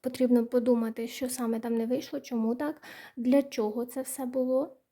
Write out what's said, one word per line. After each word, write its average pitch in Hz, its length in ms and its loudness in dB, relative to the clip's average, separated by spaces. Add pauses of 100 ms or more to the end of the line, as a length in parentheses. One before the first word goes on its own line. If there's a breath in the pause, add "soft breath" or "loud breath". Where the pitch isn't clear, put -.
потрібно 247 460 4
подумати, 233 640 0
що 254 200 -6
саме 233 320 -2
там 233 160 -2
не 226 100 0
вийшло, 254 340 -4
чому 226 340 0
так, 294 280 -6 (340 loud breath)
для 247 260 4
чого 233 420 -2
це 262 180 -8
все 262 240 -6
було 254 500 0 (160)